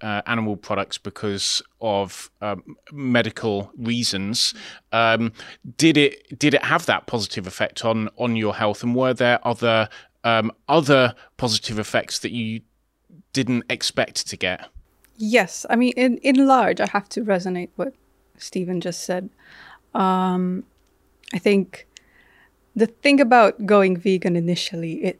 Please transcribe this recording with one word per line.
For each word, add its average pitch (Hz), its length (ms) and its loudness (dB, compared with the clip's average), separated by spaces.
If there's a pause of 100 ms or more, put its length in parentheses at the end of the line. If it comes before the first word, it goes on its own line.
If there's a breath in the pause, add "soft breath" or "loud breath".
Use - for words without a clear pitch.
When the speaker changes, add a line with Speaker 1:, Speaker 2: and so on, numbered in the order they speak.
Speaker 1:
uh, 104 240 -6
animal 110 320 -2
products - 400 -6
because - 640 -6 (180)
of, 101 500 -4 (120)
um, 101 340 -8 (160)
medical 117 840 -2
reasons. 113 760 -4 (380 loud breath)
Um, 113 400 2 (460 loud breath)
did 160 180 4
it, 143 420 0
did 147 160 2
it - 120 2
have 165 220 0
that 104 200 0
positive 104 400 -6
effect - 380 -6
on, 110 320 -2
on 120 180 -2
your 107 200 -2
health? 107 280 -2
And 120 100 0
were 127 200 2
there 120 340 2
other, 113 400 2 (380 loud breath)
um, 113 260 2 (160)
other 139 480 4 (220 soft breath)
positive 110 420 -4
effects - 400 -2
that - 140 -6
you 113 260 -6 (720)
didn't 123 380 -2
expect - 580 -4
to - 80 -10
get? 90 320 -4 (540)
Speaker 2:
Yes. 214 480 0
I 240 60 2
mean, 247 220 2
in, 254 220 2
in 269 280 4
large, 240 320 4
I 202 80 0
have 202 220 -4
to 262 160 -6
resonate 185 500 -2
what 180 180 -6 (440)
Stephen 185 420 -6
just 175 240 -8
said. 185 260 -6 (640 loud breath)
Um, 185 720 0 (720)
I 180 60 -4
think 196 480 0 (840 soft breath)
the 226 120 2
thing 277 340 4
about 233 460 6
going 190 320 4
vegan 175 400 0
initially, 170 640 -4
it 180 160 -4